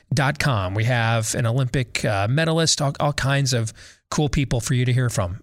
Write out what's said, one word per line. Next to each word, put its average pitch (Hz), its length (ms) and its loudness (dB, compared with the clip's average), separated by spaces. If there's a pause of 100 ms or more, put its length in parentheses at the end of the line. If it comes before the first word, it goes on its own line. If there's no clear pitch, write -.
(120)
dot 139 260 0
com. 98 360 0
We 110 100 0
have 117 500 0
an 123 120 0
Olympic, 127 580 -2
uh, 101 240 0
medalist, 160 540 2
all, 139 160 0
all 147 140 0
kinds 135 400 0
of 113 200 -2 (380)
cool 151 180 0
people 127 320 0
for - 140 -2
you 123 100 2
to 127 80 2
hear 123 160 2
from, 95 340 -4